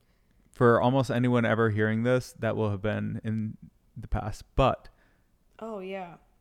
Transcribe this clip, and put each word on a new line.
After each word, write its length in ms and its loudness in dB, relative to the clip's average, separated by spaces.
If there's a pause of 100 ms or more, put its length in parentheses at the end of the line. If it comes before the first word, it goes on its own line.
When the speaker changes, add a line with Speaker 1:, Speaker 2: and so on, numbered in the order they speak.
(520)
Speaker 1:
For 300 4
almost 300 2
anyone 340 2
ever 240 2
hearing 340 0
this, 360 0
that 160 -2
will 160 0
have 100 -4
been 420 -4
in 340 -4 (380)
the 120 -12
past, 360 -6 (120)
but 340 2 (680)
Speaker 2:
Oh, 200 -10
yeah. 360 -10 (260)